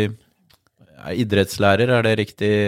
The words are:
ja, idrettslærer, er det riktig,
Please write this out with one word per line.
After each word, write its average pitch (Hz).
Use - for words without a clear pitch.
ja, -
idrettslærer, 101
er 117
det 110
riktig, 104